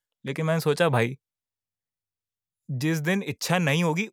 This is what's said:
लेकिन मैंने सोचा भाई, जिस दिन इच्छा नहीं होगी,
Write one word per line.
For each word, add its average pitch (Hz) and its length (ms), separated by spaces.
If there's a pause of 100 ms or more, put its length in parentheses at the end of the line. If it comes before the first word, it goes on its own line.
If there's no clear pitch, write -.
(260)
लेकिन 143 200
मैंने 160 140
सोचा 156 300
भाई, 123 280 (1500)
जिस 156 260
दिन 180 260
इच्छा 165 340
नहीं 165 260
होगी, 170 300